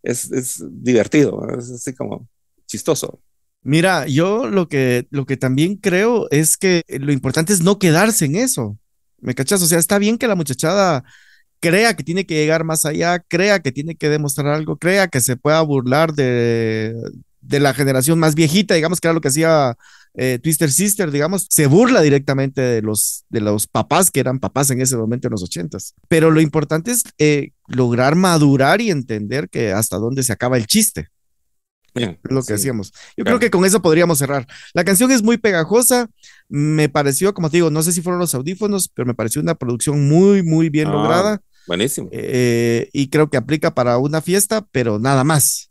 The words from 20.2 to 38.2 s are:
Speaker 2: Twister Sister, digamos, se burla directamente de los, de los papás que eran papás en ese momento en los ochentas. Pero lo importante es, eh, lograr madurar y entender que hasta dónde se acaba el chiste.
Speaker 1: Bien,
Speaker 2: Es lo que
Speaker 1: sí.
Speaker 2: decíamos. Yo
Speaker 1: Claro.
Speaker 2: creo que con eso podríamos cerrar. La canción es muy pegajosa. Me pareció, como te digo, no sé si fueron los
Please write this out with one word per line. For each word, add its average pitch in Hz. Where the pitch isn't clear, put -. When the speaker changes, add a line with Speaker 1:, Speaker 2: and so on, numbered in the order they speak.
Speaker 2:
Twister 151
Sister, 185
digamos, 156
se 151
burla 220
directamente 139
de 120
los, -
de 110
los 104
papás 147
que 139
eran 127
papás 139
en 127
ese 131
momento 120
en 110
los 92
ochentas. 147
Pero 160
lo 156
importante 156
es, 240
eh, 147
lograr 123
madurar 156
y 226
entender 123
que 107
hasta 98
dónde 127
se 110
acaba 127
el 110
chiste. -
Speaker 1:
Bien, 107
Speaker 2:
Es -
lo 131
que 127
Speaker 1:
sí. 107
Speaker 2:
decíamos. 107
Yo 226
Speaker 1:
Claro. 214
Speaker 2:
creo -
que 220
con 185
eso 190
podríamos 165
cerrar. 135
La 170
canción 196
es 247
muy 233
pegajosa. 226
Me 151
pareció, 151
como 160
te 165
digo, 165
no 156
sé 175
si 175
fueron 175
los 175